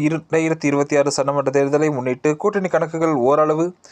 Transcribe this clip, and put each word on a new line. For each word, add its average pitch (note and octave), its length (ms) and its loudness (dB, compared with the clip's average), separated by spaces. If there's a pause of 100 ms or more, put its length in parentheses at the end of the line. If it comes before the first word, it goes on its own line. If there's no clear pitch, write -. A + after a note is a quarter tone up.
இரண்டாயிரத்தி D#3+ 580 -2
இருபத்தி C#3+ 320 0
ஆறு C#3+ 140 2
சட்டமன்ற C#3 400 -2
தேர்தலை C#3+ 420 2
முன்னிட்டு B2+ 420 -2
கூட்டணி G3+ 320 -2
கணக்குகள் D#3+ 460 -2
ஓரளவு D3+ 640 2 (160)